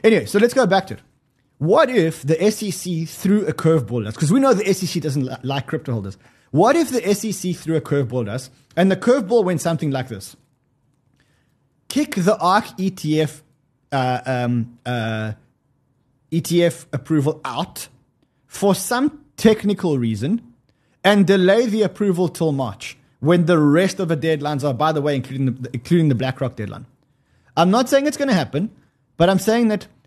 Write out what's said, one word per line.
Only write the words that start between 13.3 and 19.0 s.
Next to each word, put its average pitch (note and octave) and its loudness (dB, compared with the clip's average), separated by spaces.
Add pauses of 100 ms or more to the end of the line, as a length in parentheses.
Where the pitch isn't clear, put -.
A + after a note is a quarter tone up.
uh, B2+ -2
um, A#2+ -2
uh, A2 -4 (1000)
E D#3+ -2
T E3+ 0
F E3+ -2
approval D#3 -2
out C3+ -10 (580)
for G3 0
some C4 -4 (160)